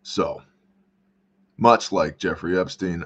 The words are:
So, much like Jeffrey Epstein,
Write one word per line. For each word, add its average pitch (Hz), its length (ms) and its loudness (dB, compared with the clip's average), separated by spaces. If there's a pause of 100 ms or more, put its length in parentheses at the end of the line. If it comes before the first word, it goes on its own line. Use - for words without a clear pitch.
So, - 400 -4 (1160)
much 117 340 4
like 80 260 -2
Jeffrey 85 400 -2
Epstein, 90 480 -4